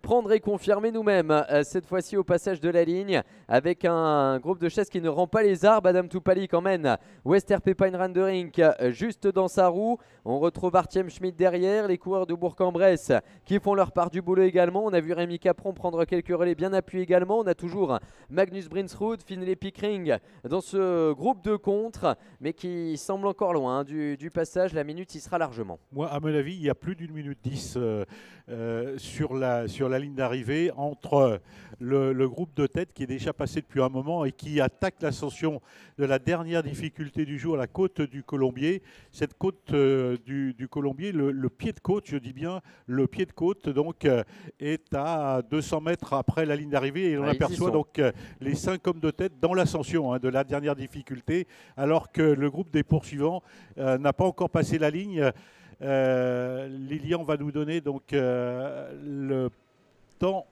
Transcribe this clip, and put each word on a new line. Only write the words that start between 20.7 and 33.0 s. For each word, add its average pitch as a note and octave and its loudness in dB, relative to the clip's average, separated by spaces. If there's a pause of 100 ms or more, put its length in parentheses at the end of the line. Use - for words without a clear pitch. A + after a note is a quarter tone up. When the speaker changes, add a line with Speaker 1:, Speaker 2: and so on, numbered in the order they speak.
Speaker 1:
groupe F#3 -2
de G#3 0
contre, G#3 -2 (220)
mais D3+ -6
qui E3+ -6
semble G3 -4
encore F#3+ 0
loin, C3 0
hein, C#3+ -4
du, D3 -6
du D#3 -12
passage. F3 -2
La D#3 -2
minute D#3+ -10
y D#3 -12
sera - -6
largement. A2+ -4 (140)
Speaker 2:
Moi, C#3+ -4
à D3 -4
mon D#3 -2
avis, D3+ -2
il E3+ -10
y C#3 2
a - 0
plus F3+ -8
d'une D#3+ -14
minute C#3+ -10
dix, C3 -8
euh, A2 -2 (460)
euh, A#2 -8
sur C3 -6
la, B2 0
sur B2+ -4
la C3 0
ligne C#3+ -6
d'arrivée C3+ -2
entre C#3 2 (380)
le, C3+ 2
le C3 2
groupe D#3 -8
de C#3+ 0
tête F3 -6
qui - -8